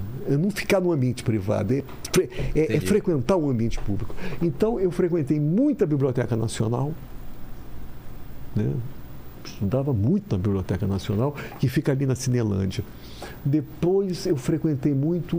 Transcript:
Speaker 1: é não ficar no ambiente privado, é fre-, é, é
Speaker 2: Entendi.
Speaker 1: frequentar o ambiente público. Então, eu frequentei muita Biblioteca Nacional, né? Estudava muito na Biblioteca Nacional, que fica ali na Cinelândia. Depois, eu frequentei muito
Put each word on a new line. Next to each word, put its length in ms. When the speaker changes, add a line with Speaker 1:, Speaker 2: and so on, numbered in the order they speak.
Speaker 1:
é 80
não 140
ficar 300
no 100
ambiente 320
privado, 500
é 120
fre-, 160
é, 60
é 40
Speaker 2:
Entendi. 220
Speaker 1:
frequentar 500
o 120
ambiente 300
público. 340
Então, 380
eu 100
frequentei 480
muita 480
Biblioteca 480
Nacional, 580
né? 160
Estudava 480
muito 440
na 60
Biblioteca 440
Nacional, 500
que 80
fica 240
ali 140
na 100
Cinelândia. 680
Depois, 840
eu 100
frequentei 560
muito 460